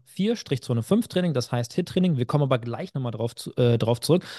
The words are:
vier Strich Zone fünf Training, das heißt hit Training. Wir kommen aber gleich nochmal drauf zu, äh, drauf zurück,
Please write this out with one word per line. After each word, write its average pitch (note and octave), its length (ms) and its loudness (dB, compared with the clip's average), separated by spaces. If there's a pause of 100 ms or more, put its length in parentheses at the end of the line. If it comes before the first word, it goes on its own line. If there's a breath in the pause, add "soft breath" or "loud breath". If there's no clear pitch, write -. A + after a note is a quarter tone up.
vier G#3+ 320 -2
Strich - 260 -4
Zone A#2 200 0
fünf A3 260 2
Training, F3+ 260 0
das B2 180 -2
heißt A#2+ 220 -2
hit F#3 140 -2
Training. F3+ 280 2
Wir B2 80 0
kommen D3 200 2
aber C3 140 2
gleich A#2 360 -8
nochmal B2+ 180 -4
drauf A2+ 220 -6
zu, - 220 -12
äh, A#2+ 200 4
drauf A2+ 240 0
zurück, F3 240 2 (140)